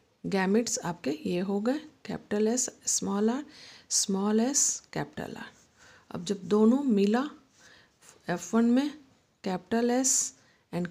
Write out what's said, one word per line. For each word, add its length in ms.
गैमेट्स 560
आपके 320
ये 140
हो 220
गए 180
कैपिटल 420
एस 220
स्मॉल 440
आर, 160
स्मॉल 500
एस 440
कैपिटल 420
आर। 160
अब 140
जब 180
दोनों 400
मिला 460
एफ़ 260
वन 100
में 240
कैपिटल 480
एस 420
and 160